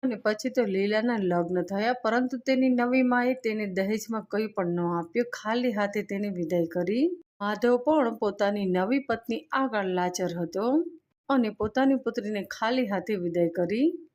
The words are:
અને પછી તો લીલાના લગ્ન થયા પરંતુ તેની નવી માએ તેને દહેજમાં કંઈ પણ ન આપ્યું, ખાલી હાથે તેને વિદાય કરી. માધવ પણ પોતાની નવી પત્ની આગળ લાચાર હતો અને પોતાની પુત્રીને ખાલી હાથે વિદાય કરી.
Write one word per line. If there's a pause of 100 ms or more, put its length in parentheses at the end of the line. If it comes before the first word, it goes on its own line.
અને
પછી
તો
લીલાના
લગ્ન
થયા
પરંતુ
તેની
નવી
માએ
તેને
દહેજમાં
કંઈ
પણ
ન
આપ્યું,
ખાલી
હાથે
તેને
વિદાય
કરી. (320)
માધવ
પણ
પોતાની
નવી
પત્ની
આગળ
લાચાર
હતો (440)
અને
પોતાની
પુત્રીને
ખાલી
હાથે
વિદાય
કરી. (160)